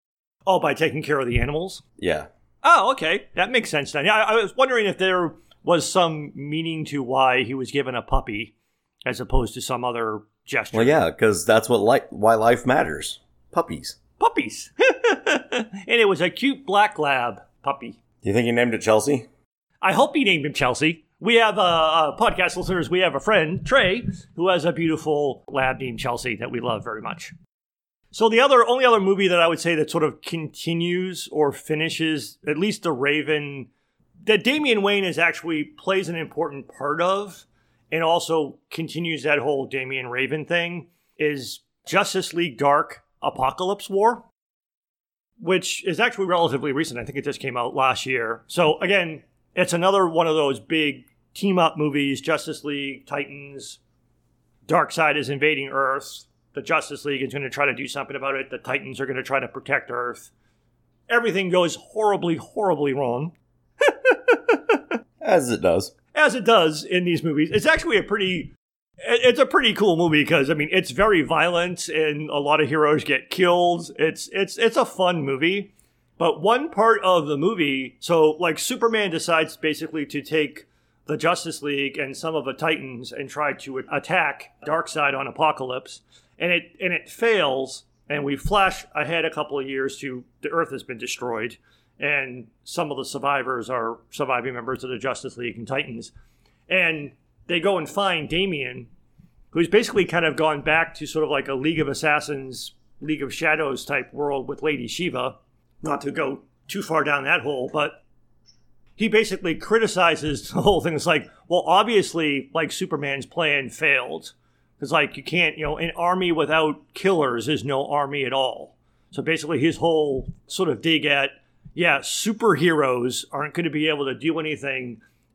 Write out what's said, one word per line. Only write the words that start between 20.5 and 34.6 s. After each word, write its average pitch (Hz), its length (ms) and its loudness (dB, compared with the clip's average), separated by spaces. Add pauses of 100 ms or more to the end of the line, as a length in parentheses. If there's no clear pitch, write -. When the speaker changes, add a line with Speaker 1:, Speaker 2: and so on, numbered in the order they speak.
Speaker 1:
Chelsea. 147 520 0 (160)
We 226 160 4
have, 220 200 6
uh, 208 60 2
uh, 160 560 2
podcast 185 380 0
listeners, 175 340 -2
we 180 100 2
have 170 140 2
a 139 60 -2
friend, 185 440 2
Trey, 233 380 2 (320)
who 175 140 0
has 175 160 2
a 170 80 2
beautiful 151 720 -2
lab 131 320 -2
named 123 220 -8
Chelsea 120 360 -4
that 117 140 -8
we 120 100 -6
love 113 220 -4
very 110 180 -8
much. 113 320 -12 (800)
So 226 180 2
the 226 120 4
other, 254 260 6
only 254 180 2
other 233 160 6
movie 190 280 2
that 175 120 4
I 165 60 6
would 165 140 0
say 170 160 0
that 151 140 0
sort 165 140 0
of 139 180 -4
continues 170 1080 -4
or 147 220 2
finishes, 156 920 -4
at 147 120 -2
least 202 240 -2
the 170 100 0
Raven, 143 760 -2 (560)
that 214 180 4
Damian 254 400 2